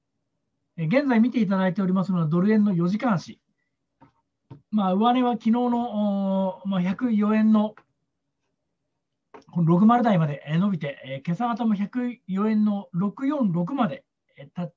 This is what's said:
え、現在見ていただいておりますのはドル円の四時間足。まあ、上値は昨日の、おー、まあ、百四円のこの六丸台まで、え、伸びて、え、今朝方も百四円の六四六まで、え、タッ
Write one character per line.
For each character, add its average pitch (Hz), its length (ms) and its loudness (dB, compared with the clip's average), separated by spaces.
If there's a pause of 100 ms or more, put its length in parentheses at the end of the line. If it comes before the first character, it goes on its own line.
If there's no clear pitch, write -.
(760)
え、 165 80 -6
現 262 240 2
在 240 100 4
見 240 140 4
て 247 80 0
い 196 80 0
た 196 80 0
だ 190 100 2
い 180 80 0
て 202 80 -2
お 190 40 0
り 180 60 0
ま 190 120 0
す 196 80 -4
の 180 60 0
は 165 80 0
ド 165 140 0
ル 202 120 2
円 214 100 4
の 208 100 2
四 170 140 0
時 196 120 -2
間 240 160 0
足。 127 260 -8 (1300)
ま 202 200 0
あ、 - 40 0
上 220 180 2
値 254 120 2
は 240 80 0
昨 233 100 -6
日 226 80 0
の、 208 1080 -2
お - 60 -20
ー、 - 20 -6
ま 196 80 -2
あ、 180 40 0
百 196 320 -2
四 208 220 2
円 220 160 4
の 214 240 2 (1800)
こ 175 120 -2
の 160 40 2
六 175 200 6
丸 233 180 6
台 208 140 2
ま 160 100 0
で、 143 180 -8
え、 151 120 -2
伸 202 120 0
び 185 80 -4
て、 139 260 -10
え、 135 220 -10
今 170 80 -4
朝 240 140 -4
方 240 160 -4
も 220 100 2
百 240 540 -6
四 196 200 -2
円 214 160 2
の 202 280 -2
六 202 340 -4
四 277 240 0
六 175 240 -2
ま 240 140 0
で、 - 160 -10 (320)
え、 139 180 -20
タ 175 120 -8
ッ - 100 -12